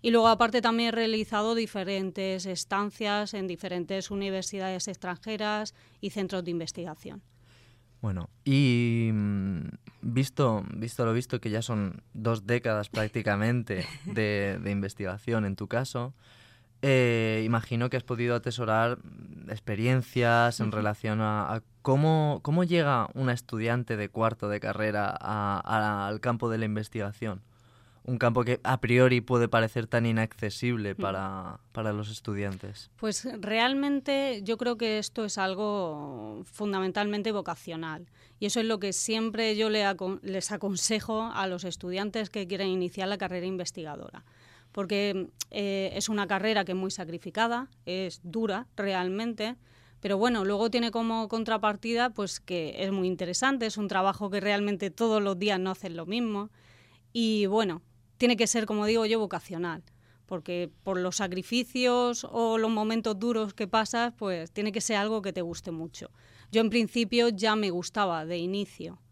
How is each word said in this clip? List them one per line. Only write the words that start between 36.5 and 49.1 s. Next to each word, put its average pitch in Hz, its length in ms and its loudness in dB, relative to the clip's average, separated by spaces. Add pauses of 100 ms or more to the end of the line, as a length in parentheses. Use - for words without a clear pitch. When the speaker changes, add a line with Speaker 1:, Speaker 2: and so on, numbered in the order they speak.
Speaker 1:
vocacional. 165 760 -6 (320)
Y 208 80 -2
eso 220 120 0
es 220 60 2
lo 220 140 0
que 196 120 -2
siempre 220 640 0
yo 220 140 2
le 214 160 2
acon-, 190 380 -2
les 190 280 -4
aconsejo 214 800 -2
a 196 140 -2
los 180 180 -4
estudiantes 190 680 -4
que 196 160 -6
quieren 190 220 -2
iniciar 185 380 -2
la 196 120 -4
carrera 180 260 -4
investigadora. 175 800 -8 (460)
Porque, 202 580 0 (220)
eh, 196 420 -2
es 202 160 -4
una 208 160 0
carrera 202 400 2
que 185 60 -4
es 180 60 0
muy 185 120 -2
sacrificada, 208 800 -2 (160)
es 180 380 -4
dura 208 520 -2
realmente, 208 840 -2 (420)